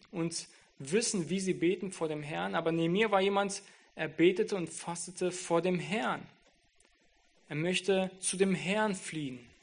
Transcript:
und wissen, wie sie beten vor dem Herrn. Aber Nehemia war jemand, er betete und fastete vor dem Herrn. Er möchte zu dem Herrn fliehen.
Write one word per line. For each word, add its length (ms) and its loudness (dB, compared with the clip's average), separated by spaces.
und 360 -4
wissen, 500 0
wie 100 0
sie 140 0
beten 380 0
vor 160 -4
dem 140 -4
Herrn. 340 -4
Aber 160 0
Nehemia 400 2
war 100 6
jemand, 400 2
er 120 -4
betete 480 4
und 140 -4
fastete 640 -6
vor 300 0
dem 180 2
Herrn. 420 -2
Er 80 -8
möchte 640 0
zu 180 -4
dem 160 6
Herrn 420 0
fliehen. 440 -8